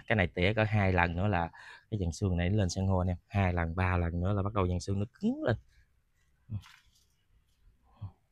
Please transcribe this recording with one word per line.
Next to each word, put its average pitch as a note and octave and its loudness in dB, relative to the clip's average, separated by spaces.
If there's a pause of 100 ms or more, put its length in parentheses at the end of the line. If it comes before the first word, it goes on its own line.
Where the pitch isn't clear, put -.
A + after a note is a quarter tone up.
cái A2+ 0
này F2+ 2
tỉa F#2 0
có A2 2
hai G#2 2
lần E2+ 2
nữa F#2 0
là E2+ 0 (420)
cái G#2+ -2
dàn E2+ -2
xương F2+ 0
này F2 2
nó G#2+ 2
lên F#2+ 2
san F#2+ 0
hô F#2+ 2
anh F2+ 0
em, F2 -2 (100)
hai F#2+ 0
lần, E2 -2
ba F2+ 0
lần E2+ 0
nữa F#2+ 0
là G2 0
bắt G2+ -4
đầu F#2+ 2
dàn F2+ 0
xương G2 -4
nó G#2 -2 (140)
cứng C4+ -2
lên. - 0 (2750)